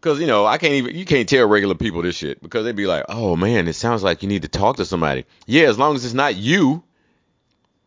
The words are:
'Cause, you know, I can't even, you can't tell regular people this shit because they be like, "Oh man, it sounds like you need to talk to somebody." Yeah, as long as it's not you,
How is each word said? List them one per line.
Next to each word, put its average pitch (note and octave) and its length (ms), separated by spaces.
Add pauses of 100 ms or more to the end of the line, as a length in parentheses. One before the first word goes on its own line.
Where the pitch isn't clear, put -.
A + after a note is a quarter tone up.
'Cause, D3 200
you E3 60
know, G#2+ 180
I G#2+ 140
can't D3+ 160
even, C3+ 220
you F3+ 80
can't C3 240
tell B2+ 180
regular G2+ 300
people E2+ 260
this F2 140
shit C#2+ 260
because G#2+ 220
they A#2+ 80
be G2+ 140
like, D#2+ 220
"Oh G2+ 280
man, F#2+ 320
it D#2+ 60
sounds A#2 280
like F2+ 200
you G2 60
need G2 140
to D2 60
talk G#2+ 300
to - 60
somebody." D2+ 400 (220)
Yeah, D3 220
as G#2+ 100
long D3 160
as B2 100
it's A#2+ 80
not C3+ 220
you, C#3+ 480 (1040)